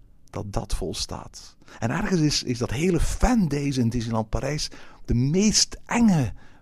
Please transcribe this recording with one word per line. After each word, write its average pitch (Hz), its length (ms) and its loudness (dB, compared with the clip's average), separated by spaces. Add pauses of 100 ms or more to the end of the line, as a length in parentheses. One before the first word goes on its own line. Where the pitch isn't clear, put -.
(300)
dat 98 240 -10
dat 107 220 -2
volstaat. - 800 -8 (240)
En 117 100 0
ergens 185 320 0
is, - 220 2
is 120 140 -4
dat 113 140 -4
hele 165 280 2
fandays 143 800 2
in 117 120 2
Disneyland 113 400 -2
Parijs 135 400 -2 (360)
de 120 80 0
meest 156 720 2
enge 185 480 4 (280)